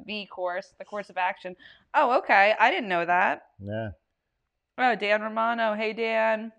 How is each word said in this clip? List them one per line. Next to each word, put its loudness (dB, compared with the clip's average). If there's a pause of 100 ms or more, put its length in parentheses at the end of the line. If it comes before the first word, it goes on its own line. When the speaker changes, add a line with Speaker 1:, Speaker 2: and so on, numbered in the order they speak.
Speaker 1:
the -10
course, -8
the -18
course -12
of -14
action. -6 (360)
Oh, 4
okay. 4
I 6
didn't -4
know 0
that. 0 (140)
Speaker 2:
Yeah. -6 (880)
Speaker 1:
Oh, 2
Dan 0
Romano. -2
Hey, -4
Dan. -2